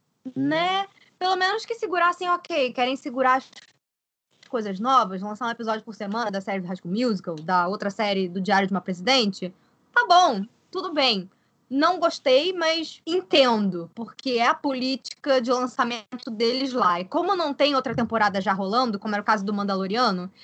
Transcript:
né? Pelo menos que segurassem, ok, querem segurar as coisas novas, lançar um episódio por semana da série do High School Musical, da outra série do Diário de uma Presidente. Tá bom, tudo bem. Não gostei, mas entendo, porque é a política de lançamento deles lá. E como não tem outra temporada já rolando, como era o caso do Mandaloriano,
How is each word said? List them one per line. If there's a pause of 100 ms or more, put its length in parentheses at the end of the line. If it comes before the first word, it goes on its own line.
(400)
né? (320)
Pelo
menos
que
segurassem,
ok,
querem
segurar
as (1000)
coisas
novas,
lançar
um
episódio
por
semana
da
série
do
High
School
Musical,
da
outra
série
do
Diário
de
uma
Presidente. (400)
Tá
bom, (260)
tudo
bem. (400)
Não
gostei,
mas
entendo,
porque
é
a
política
de
lançamento
deles
lá.
E
como
não
tem
outra
temporada
já
rolando,
como
era
o
caso
do
Mandaloriano, (120)